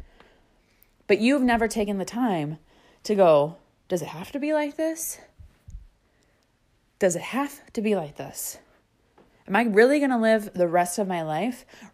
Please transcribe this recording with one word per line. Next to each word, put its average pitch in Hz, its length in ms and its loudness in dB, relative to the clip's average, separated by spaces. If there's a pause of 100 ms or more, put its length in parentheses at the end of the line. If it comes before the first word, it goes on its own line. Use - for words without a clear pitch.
(1080)
But 202 120 2
you've 254 220 2
never 233 260 2
taken 208 300 -4
the 190 80 -4
time 175 540 -4 (460)
to 208 100 -2
go, 160 420 4 (320)
"Does 180 140 -4
it 143 60 -12
have 160 240 -14
to 285 60 -6
be 294 140 -4
like 302 240 -2
this? 320 420 -6 (1800)
Does 180 180 2
it 165 60 -6
have - 500 -8
to - 80 -6
be 208 160 0
like 151 200 -8
this? - 420 -12 (920)
Am 190 80 -2
I 220 60 2
really 240 360 6
gonna 262 220 2
live 220 320 2
the 180 160 2
rest 175 300 0
of 202 100 0
my 175 140 -4
life 165 420 -4 (300)